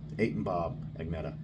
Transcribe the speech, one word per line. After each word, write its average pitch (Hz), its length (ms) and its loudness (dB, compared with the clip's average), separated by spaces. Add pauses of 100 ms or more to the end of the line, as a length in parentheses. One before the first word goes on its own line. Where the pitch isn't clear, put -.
(180)
Eight 107 160 6
and - 100 0
Bob 87 400 0 (140)
Agneta. 80 460 -2